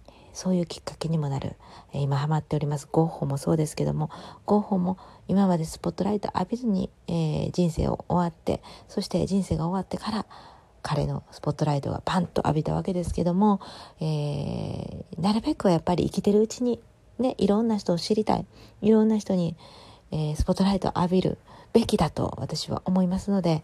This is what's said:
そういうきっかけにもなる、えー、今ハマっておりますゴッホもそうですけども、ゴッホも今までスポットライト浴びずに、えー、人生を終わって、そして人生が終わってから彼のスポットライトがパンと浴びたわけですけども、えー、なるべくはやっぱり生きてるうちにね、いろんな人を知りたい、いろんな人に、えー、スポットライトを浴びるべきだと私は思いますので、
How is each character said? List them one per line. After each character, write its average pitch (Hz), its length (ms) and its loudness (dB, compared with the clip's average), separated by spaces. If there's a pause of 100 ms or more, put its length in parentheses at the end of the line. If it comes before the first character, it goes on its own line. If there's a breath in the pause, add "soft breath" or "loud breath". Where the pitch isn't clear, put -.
(320 loud breath)
そ - 200 -4
う 185 40 4
い 175 60 4
う 165 60 -2
き - 100 -12
っ - 60 -20
か - 100 -12
け - 160 -6
に 165 80 0
も 147 100 0
な 139 120 -4
る、 - 160 -6 (360 loud breath)
え - 60 -8
ー、 143 40 0
今 139 160 2
ハ 139 100 0
マ 156 100 2
っ 151 60 -2
て - 120 -2
お 151 40 0
り 147 80 -2
ま 147 100 -2
す 143 140 -16
ゴ 160 140 4
ッ - 20 2
ホ - 180 -6
も 139 140 -2
そ 165 140 0
う 160 40 4
で 156 80 0
す 147 100 -6
け - 80 -2
ど 147 120 0
も、 151 160 -4 (340 loud breath)
ゴ 208 140 4
ッ - 20 2
ホ 208 160 -2
も 180 220 -2 (280 loud breath)
今 196 200 4
ま 180 100 4
で 160 80 -2
ス - 140 -10
ポ - 80 -6
ッ 175 40 -2
ト 185 120 -2
ラ 202 100 0
イ 208 60 0
ト - 160 -6
浴 185 160 -2
び 233 60 -2
ず 247 100 -6
に、 190 240 0 (160)
え 160 400 -2
ー、 - 40 -6
人 175 200 2
生 156 160 -2
を - 200 -4
終 170 100 2
わ 175 100 2
っ 170 40 -8
て、 - 300 -6 (280 loud breath)
そ - 120 -6
し 190 60 -6
て 170 180 -2
人 190 180 0
生 170 140 -2
が 156 100 -2
終 185 140 -2
わ - 20 -4
っ - 60 -18
て - 80 -6
か - 140 -8
ら 214 160 -6 (560 loud breath)
彼 143 240 -2
の 143 240 -6
ス - 100 -20
ポ - 80 -4
ッ 147 60 0
ト 151 100 -2
ラ 147 120 2
イ 139 40 -4
ト - 100 -4
が - 140 -6
パ 185 140 0
ン 175 80 0
と - 180 0
浴 151 120 2
び 156 60 2
た 156 120 -2
わ 165 80 -2
け 190 100 -2
で 180 100 -2
す 165 80 -4
け 175 120 -2
ど 175 100 2
も、 196 260 4 (400 loud breath)
え - 60 -6
ー、 147 1120 -6
な 196 140 2
る 220 80 0
べ 302 140 0
く - 100 0
は 202 60 6
や 165 80 4
っ - 20 -4
ぱ 175 140 0
り - 100 2
生 156 60 -2
き - 100 -4
て 208 100 2
る 208 100 6
う 220 60 4
ち - 160 -6
に 240 160 0 (380)
ね、 247 220 0
い 196 80 4
ろ 202 160 4
ん 240 40 0
な 220 100 2
人 202 140 -2
を 175 60 2
知 170 160 -2
り 214 100 2
た - 120 2
い、 190 100 -2 (380 loud breath)
い 208 80 6
ろ 220 120 6
ん 220 40 4
な 220 100 2
人 208 160 -2
に、 165 240 0 (560 loud breath)
え 151 200 -2
ー、 - 20 -8
ス - 80 0
ポ - 80 2
ッ 180 60 -2
ト 190 80 4
ラ 196 80 4
イ 190 80 0
ト - 80 0
を - 80 0
浴 175 100 4
び 180 140 4
る - 160 0 (340 loud breath)
べ 233 140 6
き - 100 0
だ 165 140 2
と - 260 -4
私 - 340 -6
は - 140 -4
思 185 180 2
い 185 60 4
ま 185 100 0
す 196 140 -4
の 196 100 2
で、 165 220 2